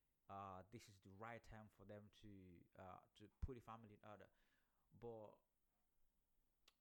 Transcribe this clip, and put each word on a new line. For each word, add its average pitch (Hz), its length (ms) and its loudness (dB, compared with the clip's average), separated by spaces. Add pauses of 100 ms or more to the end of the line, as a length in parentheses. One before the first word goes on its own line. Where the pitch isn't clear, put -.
(280)
uh, 95 460 4
this 113 160 -2
is 98 160 -10
the 98 160 -4
right 113 320 2
time 107 240 -2
for 98 80 -6
them 104 240 -2 (160)
to, 104 80 -2 (480)
uh, 92 180 0 (220)
to 104 80 -6 (160)
put 131 100 8
the 113 80 -2
family 113 300 -2
in - 100 -10
order. 98 240 -4 (680)
But 110 400 2 (1400)